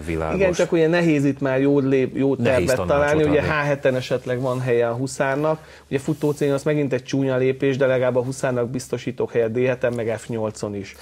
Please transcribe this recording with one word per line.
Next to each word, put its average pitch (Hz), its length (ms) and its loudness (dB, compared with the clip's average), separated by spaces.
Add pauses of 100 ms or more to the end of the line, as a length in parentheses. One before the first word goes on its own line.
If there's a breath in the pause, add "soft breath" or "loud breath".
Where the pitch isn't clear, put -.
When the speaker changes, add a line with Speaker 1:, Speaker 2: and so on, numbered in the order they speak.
Speaker 1:
Világos. 80 300 -2
Speaker 2:
Igen, 185 160 2
csak 170 200 0
ugye 160 140 4
nehéz 165 380 2
itt 135 160 0
már 135 200 0
jó 143 180 4
lép-, 131 380 0
jó 135 180 2
Speaker 1:
Nehéz 123 100 -2
Speaker 2:
tervet 127 320 2
Speaker 1:
tanácsot 92 100 -2
Speaker 2:
találni, 143 360 2
ugye 147 180 2
Speaker 1:
adni. - 100 -2
Speaker 2:
H - 20 2
heten 143 440 0
esetleg 123 440 -4
van 127 200 -2
helye 120 280 2
a 117 60 -2
huszárnak, 139 960 -2
ugye 139 100 -2
futó 151 340 -2
C 143 80 -4
nyolc 139 220 0
megint 147 300 0
egy 127 120 -2
csúnya 135 320 0
lépés, 131 400 0
de 135 100 2
legalább 127 300 2
a 127 60 2
huszárnak 123 460 -2
biztosítok 123 640 -6
helyet 113 200 0
D 123 140 0
heten, 123 260 0
meg 113 260 -4
F - 100 -14
nyolcon 110 460 -4
is. 98 280 -10